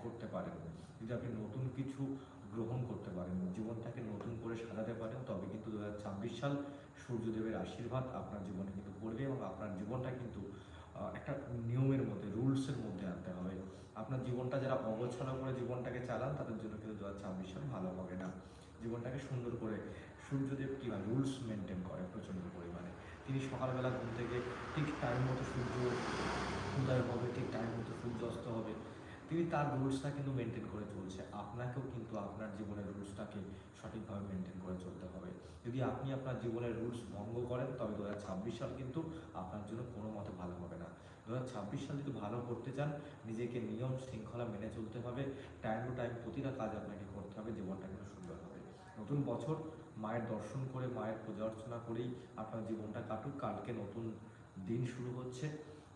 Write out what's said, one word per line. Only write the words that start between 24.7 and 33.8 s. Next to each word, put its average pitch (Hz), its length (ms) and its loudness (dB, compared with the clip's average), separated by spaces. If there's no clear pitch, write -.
ঠিক 147 100 4
টাইম 123 220 6
মতো 127 220 6
সূর্য 123 420 4
উদয় 131 180 8
হবে, 117 340 4
ঠিক 135 180 2
টাইম 117 120 2
মতো 117 280 0
সূর্য 117 220 2
অস্ত 120 240 0
হবে, 110 240 2
তিনি 165 220 6
তার 143 280 6
রুলসটা 135 320 4
কিন্তু 139 220 0
মেনটেন 113 400 2
করে 104 120 -2
চলছে। 95 380 -4
আপনাকেও 123 500 -2
কিন্তু 107 260 -2
আপনার 101 380 -2
জীবনের 98 300 -2
রুলসটাকে 101 520 -4